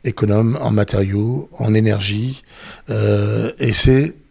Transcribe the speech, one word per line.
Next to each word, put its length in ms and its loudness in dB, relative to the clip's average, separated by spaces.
économe 580 0
en 100 0
matériaux, 760 0
en 160 2
énergie, 680 0
euh, 720 0
et 120 0
c'est 440 2